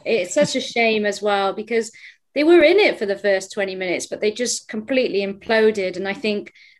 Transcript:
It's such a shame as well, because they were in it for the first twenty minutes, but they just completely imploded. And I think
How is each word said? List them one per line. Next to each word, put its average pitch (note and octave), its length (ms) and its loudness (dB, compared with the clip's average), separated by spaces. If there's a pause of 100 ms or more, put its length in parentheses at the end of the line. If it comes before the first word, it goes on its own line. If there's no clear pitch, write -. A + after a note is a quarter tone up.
It's G3 260 -2
such D4 240 0
a C4 60 -2
shame A3 420 0
as G3+ 160 -2
well, G3 320 0
because A3 400 -4 (420)
they C#4+ 100 0
were E4+ 180 8
in E4+ 160 6
it F#4+ 200 2
for A3+ 60 -4
the G3 140 -2
first F#3+ 340 0
twenty G3 220 -4
minutes, F#3 320 -4
but - 160 -8
they G#3+ 100 0
just A3+ 340 -6
completely A3 540 -2
imploded. G3 760 0
And F#3+ 120 -6
I F#3 60 -6
think G#3 400 -6 (260)